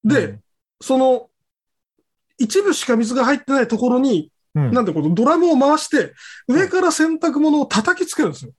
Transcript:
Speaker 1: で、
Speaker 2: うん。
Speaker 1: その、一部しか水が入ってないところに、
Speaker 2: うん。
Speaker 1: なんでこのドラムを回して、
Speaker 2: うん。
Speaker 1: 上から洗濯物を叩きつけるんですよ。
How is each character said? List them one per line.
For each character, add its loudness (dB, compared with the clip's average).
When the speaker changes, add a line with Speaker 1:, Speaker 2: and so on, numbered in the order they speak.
Speaker 1:
で、 2
Speaker 2:
う -10
ん。 -20
Speaker 1:
そ 0
の、 2
一 0
部 0
し -8
か 0
水 -2
が 0
入 2
っ -8
て -4
な 2
い -2
と -2
こ 0
ろ 2
に、 0
Speaker 2:
う 0
ん。 0
Speaker 1:
な 2
ん 0
で -4
こ -2
の 0
ド 2
ラ 2
ム 2
を 2
回 4
し -8
て、 -2
Speaker 2:
う 0
ん。 4
Speaker 1:
上 0
か 0
ら 2
洗 0
濯 -2
物 2
を -2
叩 -2
き -4
つ -12
け -2
る 0
ん -6
で -14
す -18
よ。 -20